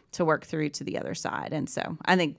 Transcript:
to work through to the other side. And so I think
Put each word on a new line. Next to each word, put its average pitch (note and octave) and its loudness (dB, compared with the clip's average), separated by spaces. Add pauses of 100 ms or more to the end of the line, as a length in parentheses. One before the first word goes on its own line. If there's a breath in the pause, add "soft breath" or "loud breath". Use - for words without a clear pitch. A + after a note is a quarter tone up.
(120 loud breath)
to F3 0
work D#3 2
through D3+ 0
to - -8
the - -2
other - -4
side. - -4
And - -2
so - -4
I F#3 6
think E3 2